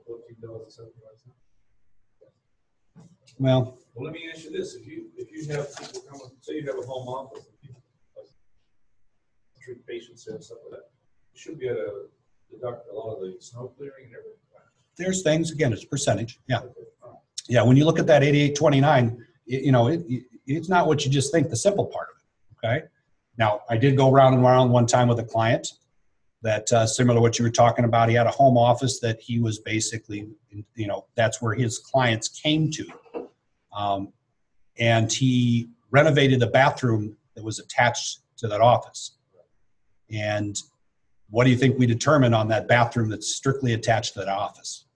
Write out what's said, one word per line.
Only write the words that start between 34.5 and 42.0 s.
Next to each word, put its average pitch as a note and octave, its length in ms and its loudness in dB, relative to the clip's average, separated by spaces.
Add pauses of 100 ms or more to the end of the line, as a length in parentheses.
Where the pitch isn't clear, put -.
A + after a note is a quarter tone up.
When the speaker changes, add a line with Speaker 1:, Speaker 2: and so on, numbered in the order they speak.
Speaker 2:
and A2+ 340 2
he B2 580 0 (200)
renovated C#3 480 4
the A#2 80 2
bathroom A#2 680 0 (180)
that A2 80 -20
was A2 160 -10
attached - 600 -4 (160)
to A2+ 100 -8
that G#2 140 -2
office. - 560 2 (960)
And G#2 440 -4 (760)
what A2+ 120 2
do C3 80 6
you A#2+ 60 4
think B2+ 200 2
we B2+ 100 2
determined A#2+ 500 4